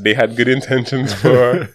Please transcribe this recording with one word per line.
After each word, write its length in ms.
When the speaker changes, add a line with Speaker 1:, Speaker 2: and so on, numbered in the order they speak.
Speaker 1:
they 120
had 200
good 140
intentions 640
Speaker 2:
<laughs> 80
Speaker 1:
for 520